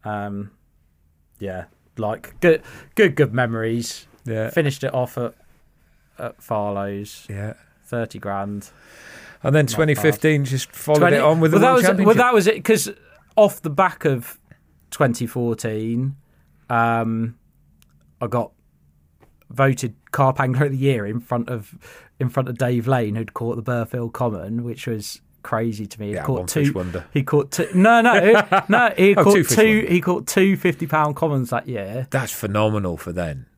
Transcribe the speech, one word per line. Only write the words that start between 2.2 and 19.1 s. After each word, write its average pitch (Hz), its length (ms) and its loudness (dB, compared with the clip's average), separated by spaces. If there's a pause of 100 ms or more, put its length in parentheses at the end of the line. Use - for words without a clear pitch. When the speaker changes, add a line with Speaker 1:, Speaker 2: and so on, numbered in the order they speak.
Speaker 1:
good, 165 240 4 (320)
good, 190 220 4
good 123 180 2
memories. 117 720 -4 (180)
Speaker 2:
Yeah. 110 260 -4
Speaker 1:
Finished 143 340 -2
it 135 100 -6
off 123 240 -4
at, 120 160 -6 (880)
at - 200 -12
Farlow's. 101 880 -6
Speaker 2:
Yeah. 101 260 -10 (320)
Speaker 1:
Thirty 117 340 -8
grand. 101 500 -8 (720)
Speaker 2:
And 135 140 2
then 151 80 4
Speaker 1:
Not 123 100 -4
Speaker 2:
twenty 156 220 2
fifteen 151 480 2
Speaker 1:
bad. 127 60 -6
Speaker 2:
just 131 200 -6
followed 151 300 0
Speaker 1:
Twenty, 170 160 4
Speaker 2:
it 139 60 2
on 160 180 4
with 160 120 4
Speaker 1:
well, 196 60 4
Speaker 2:
the 220 80 6
Speaker 1:
that 262 60 6
Speaker 2:
World 254 60 4
Speaker 1:
was, 190 80 2
Speaker 2:
Championship. 196 200 2 (100)
Speaker 1:
well, 247 100 4
that 247 80 2
was 196 120 4
it, - 180 0
'cause 214 240 2 (460)
off 208 280 6
the 160 80 -4
back 180 340 0
of 131 340 -2 (540)
twenty 123 340 0
fourteen, 117 880 -4 (560)
um, 113 640 0 (840)
I 117 80 -6
got 117 240 -4 (1000)